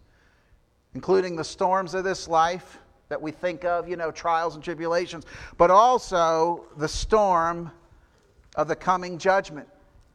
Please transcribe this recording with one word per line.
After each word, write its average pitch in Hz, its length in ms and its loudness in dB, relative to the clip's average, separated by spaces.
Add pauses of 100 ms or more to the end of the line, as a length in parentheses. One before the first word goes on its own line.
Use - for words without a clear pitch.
(960)
including 180 420 0
the 156 80 -6
storms 185 480 -2
of 185 100 -4
this 185 240 -6
life 170 520 -2 (300)
that 139 120 -8
we 156 100 -8
think 175 340 -8
of, 175 240 -2
you 180 80 -6
know, 165 140 -6
trials 165 440 -2
and 156 100 -16
tribulations, 170 640 -4 (320)
but 175 120 6
also 170 920 4 (140)
the 147 100 -4
storm 170 840 0 (840)
of 151 120 0
the 156 80 -2
coming 180 420 -2
judgment. 185 500 -2 (460)